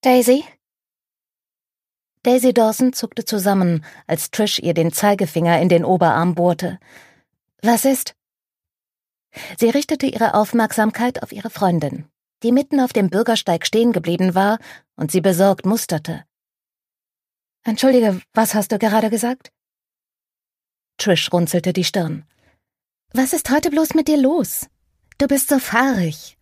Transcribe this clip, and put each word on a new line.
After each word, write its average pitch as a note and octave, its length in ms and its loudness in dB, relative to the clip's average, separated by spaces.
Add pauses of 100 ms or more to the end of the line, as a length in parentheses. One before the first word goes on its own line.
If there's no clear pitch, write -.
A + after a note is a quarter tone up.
Daisy? B3+ 420 4 (1800)
Daisy B3 300 4
Dawson A#3 400 2
zuckte - 320 -8
zusammen, F#3 580 0 (240)
als D#3+ 240 -6
Trish - 280 -2
ihr E3+ 160 -2
den E3 180 0
Zeigefinger F3 680 0
in F3 100 2
den E3+ 140 4
Oberarm E3+ 500 2
bohrte. F3 440 -2 (840)
"Was A3+ 240 2
ist?" - 280 -2 (1400)
Sie A3+ 140 2
richtete C#4+ 340 -2
ihre B3 300 0
Aufmerksamkeit A3+ 880 0
auf - 100 -14
ihre G3+ 180 -12
Freundin, D#3 600 -2 (320)
die A#3 100 2
mitten C#4 280 0
auf B3+ 120 -2
dem G3+ 160 0
Bürgersteig G3 560 -2
stehen A#3 280 0
geblieben F3 420 -2
war G3+ 240 0 (380)
und D#3 160 -6
sie F#3 100 0
besorgt F#3+ 420 2
musterte. E3 600 -6 (1400)
"Entschuldige, A3+ 580 2 (140)
was A3 200 2
hast G#3 180 -2
du G#3+ 60 -2
gerade A3 300 0
gesagt?" A#3 440 -6 (1400)
Trish - 360 0
runzelte F3 400 0
die F3+ 100 -2
Stirn. D#3+ 420 -4 (880)
"Was C4 200 -2
ist - 180 -4
heute D4+ 180 0
bloß D4+ 260 0
mit D#4+ 120 2
dir D4+ 100 2
los? C#4 520 0 (500)
Du C#4+ 80 0
bist C4+ 220 0
so C#4+ 100 2
fahrig. A3 840 -2